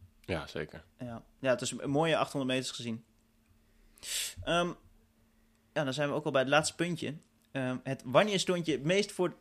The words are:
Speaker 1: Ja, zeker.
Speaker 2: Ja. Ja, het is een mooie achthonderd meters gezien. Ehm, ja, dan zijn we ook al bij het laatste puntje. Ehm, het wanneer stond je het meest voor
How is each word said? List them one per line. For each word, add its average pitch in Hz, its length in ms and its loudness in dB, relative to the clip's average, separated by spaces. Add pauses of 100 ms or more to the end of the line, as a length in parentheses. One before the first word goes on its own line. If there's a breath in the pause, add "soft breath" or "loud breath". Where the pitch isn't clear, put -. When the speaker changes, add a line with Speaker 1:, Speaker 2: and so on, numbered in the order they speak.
(200)
Speaker 1:
Ja, 80 260 -4
zeker. - 380 -10 (140)
Speaker 2:
Ja. 117 240 -12 (160)
Ja, 131 120 0
het 120 100 2
is 127 100 -2
een 127 200 -6
mooie 156 260 2
achthonderd 127 360 -2
meters 127 240 -2
gezien. 117 280 -8 (1400 loud breath)
Ehm, 170 260 2 (1040)
ja, 151 120 0
dan 131 80 -2
zijn 143 160 0
we 131 60 0
ook 147 100 -2
al 156 60 0
bij 135 100 4
het 131 100 2
laatste 151 240 4
puntje. 165 400 -4 (380)
Ehm, 127 300 -2
het 135 240 -4
wanneer 185 340 6
stond 175 260 0
je 156 60 2
het 135 120 -2
meest 196 280 2
voor 180 280 0